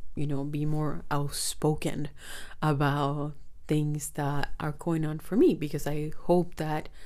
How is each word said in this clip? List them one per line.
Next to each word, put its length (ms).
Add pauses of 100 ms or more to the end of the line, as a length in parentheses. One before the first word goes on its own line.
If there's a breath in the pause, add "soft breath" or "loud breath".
(160)
you 100
know, 180
be 220
more 460
outspoken 960 (540 loud breath)
about 720 (340)
things 440
that 380 (100)
are 120
going 340
on 140
for 160
me, 180
because 320
I 260 (100)
hope 340
that 340 (160 loud breath)